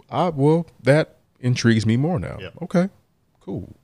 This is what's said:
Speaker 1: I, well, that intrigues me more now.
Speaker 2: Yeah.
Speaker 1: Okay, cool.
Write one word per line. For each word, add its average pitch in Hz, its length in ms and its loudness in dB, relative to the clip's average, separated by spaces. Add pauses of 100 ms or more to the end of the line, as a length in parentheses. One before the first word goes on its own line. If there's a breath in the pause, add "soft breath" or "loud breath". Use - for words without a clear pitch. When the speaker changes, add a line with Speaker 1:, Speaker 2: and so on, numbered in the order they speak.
(100)
Speaker 1:
I, 165 200 -2
well, 156 360 0 (160)
that 147 340 0 (240)
intrigues 120 440 2
me 110 120 2
more 151 220 -2
now. - 220 -8
Speaker 2:
Yeah. 92 80 -14 (140)
Speaker 1:
Okay, 180 260 0 (520)
cool. - 440 -12